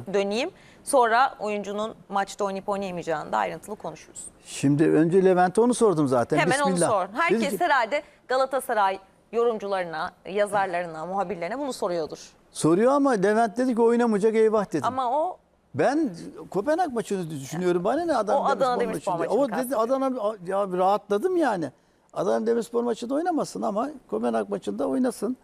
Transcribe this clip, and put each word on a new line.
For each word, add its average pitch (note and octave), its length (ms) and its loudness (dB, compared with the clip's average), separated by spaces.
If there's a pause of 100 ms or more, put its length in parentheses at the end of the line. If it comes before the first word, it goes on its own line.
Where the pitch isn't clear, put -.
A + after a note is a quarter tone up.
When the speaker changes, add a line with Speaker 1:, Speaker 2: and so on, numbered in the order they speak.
Speaker 1:
sö-, F#3 60 -4
döneyim. G#3 360 -2 (340)
Sonra B3 540 2
oyuncunun G#3 560 -6 (140)
maçta G3 360 -4
oynayıp G3 240 -6
oynayamayacağını F3+ 640 -4
da G#3+ 60 0
ayrıntılı F#3+ 380 -4
konuşuruz. - 480 -14 (200)
Speaker 2:
Şimdi C#3+ 460 2
önce E3 340 4
Levent'e F3+ 360 4
onu A#3+ 140 4
sordum E3 340 2
zaten. B2+ 300 2
Speaker 1:
Hemen C4+ 220 2
onu C#4+ 140 2
Speaker 2:
Bismillah. D#4 160 2
Speaker 1:
sor. F#3+ 180 0
Speaker 2:
Dedi G#3 80 -12
Speaker 1:
Herkes E4 420 2
Speaker 2:
ki F4+ 60 2
Speaker 1:
herhalde C#4+ 380 0 (260)
Galatasaray B3+ 720 0 (340)
yorumcularına, G3 800 -2 (180)
yazarlarına, F#3 760 -2
muhabirlerine F3+ 520 -4
bunu C#4 140 -6
soruyordur. F3 600 -6 (180)
Speaker 2:
Soruyor G3 420 4
ama C#4 180 4
Levent G#3+ 480 2
dedi B3+ 160 0
ki, A3+ 80 2
"Oynamayacak, A3+ 520 4
eyvah." A3 380 2
dedim. D#3 140 -2
Speaker 1:
Ama B3+ 240 -2 (100)
o F4 160 -2 (380)
Speaker 2:
Ben A#3+ 360 2 (400)
Kopenhag D4+ 420 0
maçını F#3+ 380 -4
düşünüyorum. E3+ 540 -2
Bana C#4 200 0
ne D#4+ 120 0
Adana A3 240 2
Speaker 1:
O - 40 -2
Adana B3+ 360 0
Speaker 2:
Demirspor G#3+ 320 -2
Speaker 1:
Demirspor - 0 -
Speaker 2:
maçı E3+ 180 -2
diye. G3 80 2
Speaker 1:
maçını C#4 40 2
Speaker 2:
O C#4 60 2
dedi, - 80 -4
Speaker 1:
kastediyor. B3 240 -2
Speaker 2:
Adana, B3 540 -2 (120)
ya F#3+ 260 -2
bir F3+ 60 -2
rahatladım G#3 580 0
yani. G3+ 340 0 (420)
Adana G#3+ 340 0
Demirspor A#3 360 0
maçında A#3+ 320 -4
oynamasın C#4+ 480 -2
ama A3+ 280 -2 (200)
Kopenhag A3 380 -2
maçında G3+ 400 -4
oynasın. B3+ 560 -2